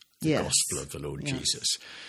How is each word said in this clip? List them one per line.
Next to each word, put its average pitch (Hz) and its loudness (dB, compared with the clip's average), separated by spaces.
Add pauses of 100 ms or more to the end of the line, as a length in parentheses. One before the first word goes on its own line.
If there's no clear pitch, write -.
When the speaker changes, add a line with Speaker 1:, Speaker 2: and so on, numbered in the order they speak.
(200)
Speaker 1:
the 156 2
Speaker 2:
Yes. 139 4
Speaker 1:
gospel - 2
of - -8
the - -8
Lord 71 -4
Speaker 2:
Yes. 71 0
Speaker 1:
Jesus. - 0 (400)